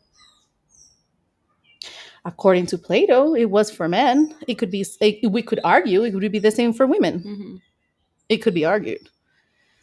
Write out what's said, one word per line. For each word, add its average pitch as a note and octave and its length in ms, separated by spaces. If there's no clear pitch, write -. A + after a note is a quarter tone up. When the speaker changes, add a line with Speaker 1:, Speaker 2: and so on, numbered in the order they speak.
Speaker 1:
According F3+ 420
to F3+ 100
Plato, C#4+ 580
it A#3 140
was G#3 220
for E3 160
men. C4+ 480
It B3+ 80
could G3+ 160
be, G3 140
it, G#3+ 320
we A#3 100
could A3 220
argue D#4 400
it A3+ 100
would G3 180
be G#3 80
the G#3+ 120
same A#3 220
for C4 120
women. C4 340
Speaker 2:
Mm-hmm. G3+ 360
Speaker 1:
It A3 100
could A3 160
be D#3+ 120
argued. F#3 440